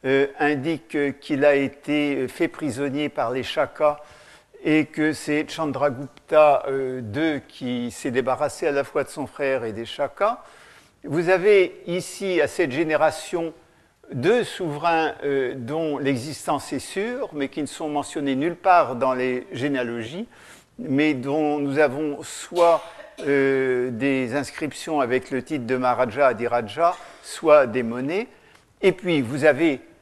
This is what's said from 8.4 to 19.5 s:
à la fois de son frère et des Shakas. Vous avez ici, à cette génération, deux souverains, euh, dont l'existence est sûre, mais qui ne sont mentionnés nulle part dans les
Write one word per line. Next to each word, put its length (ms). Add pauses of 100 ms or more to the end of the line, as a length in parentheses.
à 60
la 120
fois 200
de 40
son 180
frère 380
et 80
des 140
Shakas. 560 (640)
Vous 260
avez 560
ici, 540
à 80
cette 240
génération, 840 (580)
deux 320
souverains, 800
euh, 340
dont 400
l'existence 760
est 40
sûre, 540
mais 160
qui 140
ne 40
sont 220
mentionnés 480
nulle 200
part 400
dans 180
les 380